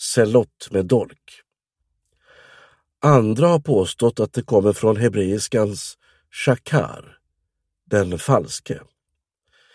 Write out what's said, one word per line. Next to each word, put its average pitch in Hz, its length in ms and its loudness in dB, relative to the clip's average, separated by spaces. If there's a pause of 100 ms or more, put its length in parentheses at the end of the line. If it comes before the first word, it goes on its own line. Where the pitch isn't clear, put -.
selott 113 680 0
med 95 140 -2
dolk. - 560 -4 (1600)
Andra 131 480 4
har 170 120 4
påstått 117 600 0
att 107 140 -2
det - 80 -4
kommer 104 320 2
från 110 240 0
hebreiskans 104 1000 -2 (340)
shakar, - 880 -4 (680)
den 92 340 -2
falske. - 600 -4 (920)